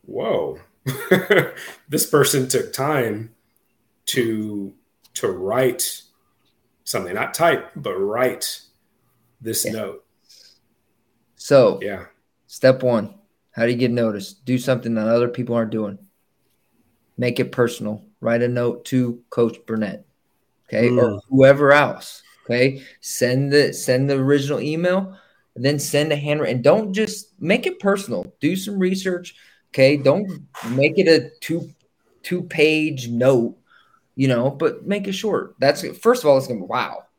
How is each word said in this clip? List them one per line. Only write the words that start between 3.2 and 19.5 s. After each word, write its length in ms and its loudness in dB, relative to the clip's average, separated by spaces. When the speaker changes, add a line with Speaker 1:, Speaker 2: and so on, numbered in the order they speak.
Speaker 1:
to, 640 -4
to 140 -4
write 760 -2
something, 300 -6
not 200 -6
type, 420 2
but 220 -6
write 640 -2
this 240 -4
Speaker 2:
Yeah. 60 -4
Speaker 1:
note. 320 -10
Speaker 2:
So, 460 6
Speaker 1:
Yeah. 240 -10
Speaker 2:
step 360 2
one, 320 0
how 160 -2
do 60 2
you 40 -2
get 140 2
noticed? 560 -2
Do 100 0
something 380 -2
that 120 -2
other 220 2
people 260 -4
aren't 160 0
doing. 280 -6
Make 200 -2
it 140 -2
personal. 500 -2
Write 220 0
a 60 0
note 380 -4
to 420 -2
Coach 380 0